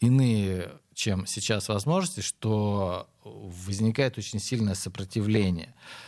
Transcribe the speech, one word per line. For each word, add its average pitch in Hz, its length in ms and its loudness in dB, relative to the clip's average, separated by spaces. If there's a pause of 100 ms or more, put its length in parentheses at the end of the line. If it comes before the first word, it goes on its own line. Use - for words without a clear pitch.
иные, 110 680 4 (240)
чем 95 320 0
сейчас, 104 420 -2
возможности, 147 520 0
что 101 840 0 (160)
возникает 104 920 -2
очень 104 220 -6
сильное 107 360 0
сопротивление. 98 1000 0 (320)